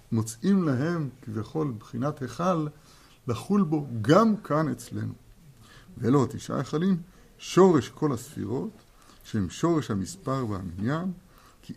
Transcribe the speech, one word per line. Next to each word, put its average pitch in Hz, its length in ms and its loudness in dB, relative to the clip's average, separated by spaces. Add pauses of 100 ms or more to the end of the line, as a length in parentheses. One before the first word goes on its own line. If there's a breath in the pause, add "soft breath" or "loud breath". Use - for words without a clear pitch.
(120)
מוצאים 180 500 2
להם 151 460 0 (140)
כביכול 123 560 -4
בחינת 135 440 -6
היכל 160 440 -2 (600 loud breath)
לחול 190 380 2
בו 151 220 -2 (160)
גם 202 340 6
כאן 151 320 -2
אצלנו. 107 440 -6 (840 loud breath)
ואלו 123 260 4
התשעה 117 340 -6
היכלים, 165 440 0 (360 loud breath)
שורש 175 500 6
כל 151 240 -2
הספירות, 113 580 -6 (540 loud breath)
שהם 95 260 -2
שורש 160 400 0
המספר 120 580 -4
והמניין, 104 640 -4 (500 loud breath)
כי - 140 -16